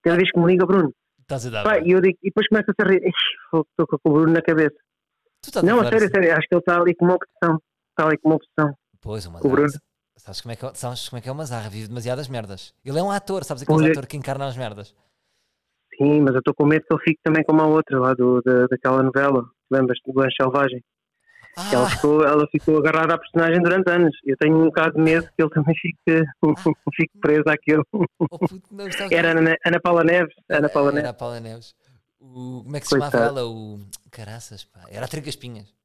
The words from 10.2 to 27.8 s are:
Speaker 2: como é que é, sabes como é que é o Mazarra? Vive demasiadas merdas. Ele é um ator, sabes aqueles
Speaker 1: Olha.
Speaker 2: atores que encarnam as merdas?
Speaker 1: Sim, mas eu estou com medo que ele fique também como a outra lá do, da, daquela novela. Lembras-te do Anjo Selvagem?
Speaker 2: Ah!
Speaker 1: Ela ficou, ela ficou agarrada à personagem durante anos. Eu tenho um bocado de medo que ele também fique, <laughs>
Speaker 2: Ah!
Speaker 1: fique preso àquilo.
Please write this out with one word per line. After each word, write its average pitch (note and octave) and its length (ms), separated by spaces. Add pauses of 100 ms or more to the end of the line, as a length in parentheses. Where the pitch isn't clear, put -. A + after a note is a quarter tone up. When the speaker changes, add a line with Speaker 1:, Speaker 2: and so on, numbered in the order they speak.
Speaker 2:
como A#2 100
é A2+ 40
que B2+ 100
é, C3 80
sabes B2 340
como B2 100
é A2 40
que B2 60
é C3 40
o - 20
Mazarra? A#2+ 360
Vive A2 180
demasiadas B2 400
merdas. G#2+ 460 (100)
Ele C#3 140
é F3 40
um G3 80
ator, G3 340
sabes C#3 180
aqueles D#3 180
Speaker 1:
Olha. D#3 120
Speaker 2:
atores C#3 160
que D3+ 80
encarnam C3+ 300
as B2 100
merdas? G#2 380 (1000)
Speaker 1:
Sim, D3 240
mas C3+ 140
eu C3 40
estou C3+ 160
com D3 120
medo D3+ 200
que E3 80
ele - 80
fique D#3+ 220
também D#3 200
como D#3 160
a D#3 60
outra D3+ 320
lá B2+ 160
do, B2 280
da, B2 260
daquela C3 340
novela. C3 420 (260)
Lembras-te C3 420
do C3+ 80
Anjo C3+ 100 (100)
Selvagem? C3 420 (720)
Speaker 2:
Ah! F#3 180
Speaker 1:
Ela B2 160
ficou, D3+ 340
ela D3+ 280
ficou D#3 260
agarrada D#3+ 360
à D#3 40
personagem E3 420
durante F3+ 300
anos. E3+ 340
Eu C3+ 120
tenho D#3 200
um D#3+ 100
bocado D#3+ 280
de D#3 80
medo E3 240 (100)
que E3 60
ele D#3 80
também D#3 240
fique, E3+ 320
<laughs> E3 160 (240)
Speaker 2:
Ah! D#3 260 (220)
Speaker 1:
fique D#3+ 260
preso D3+ 280
àquilo. D3+ 440